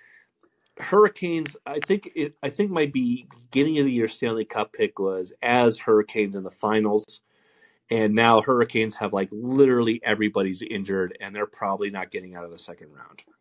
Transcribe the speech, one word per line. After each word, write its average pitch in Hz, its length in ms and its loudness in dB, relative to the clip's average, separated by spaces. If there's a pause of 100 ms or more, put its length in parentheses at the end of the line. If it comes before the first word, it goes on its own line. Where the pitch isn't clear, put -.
(760)
Hurricanes, 180 760 2 (100)
I 143 140 -8
think 190 340 -2
it, 147 300 -6
I 139 60 -4
think 202 200 -2
my 160 180 0
be-, 127 400 -2 (220)
beginning 151 300 2
of 139 60 2
the 127 80 0
year 113 160 0
Stanley 113 360 -4
Cup - 280 -6
pick 107 260 -2
was 95 320 -4 (100)
as 120 380 2
Hurricanes 107 560 2
in 95 80 -8
the 92 80 -12
finals. 107 680 0 (680)
And 107 240 2
now 113 280 6
Hurricanes 113 540 0
have, 101 180 -6
like, 98 180 -2
literally 123 720 2
everybody's 101 580 -2
injured, 98 600 -6
and 98 120 -12
they're 104 140 -4
probably 101 420 -6
not 92 220 -10
getting 92 240 -12
out 87 80 -14
of 85 80 -14
the 82 60 -18
second 80 340 -20
round. - 320 -20 (180)